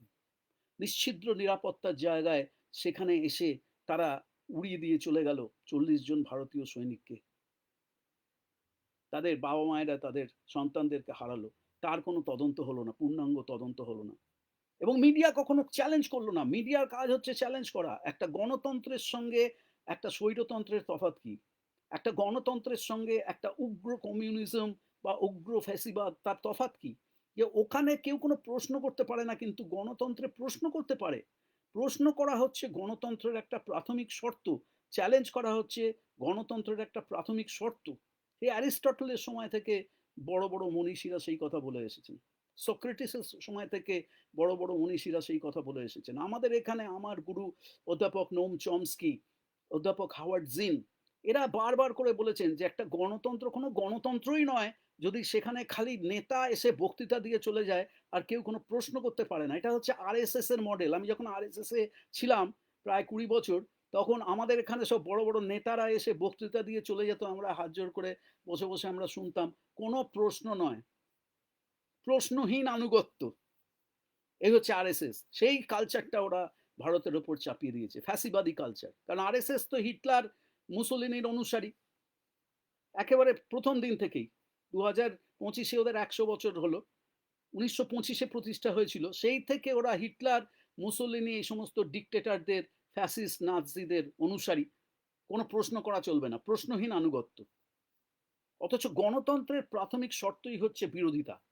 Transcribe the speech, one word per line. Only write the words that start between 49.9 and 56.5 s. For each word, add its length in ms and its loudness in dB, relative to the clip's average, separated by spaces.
হাওয়ার্ড 360 -4
জিন, 340 0
এরা 240 4
বারবার 480 4
করে 180 4
বলেছেন 440 0
যে 80 0
একটা 200 -2
গণতন্ত্র 680 -2
কোনো 200 -4
গণতন্ত্রই 760 0
নয় 280 0
যদি 240 -2
সেখানে 400 -2
খালি 320 -2
নেতা 520 0
এসে 240 4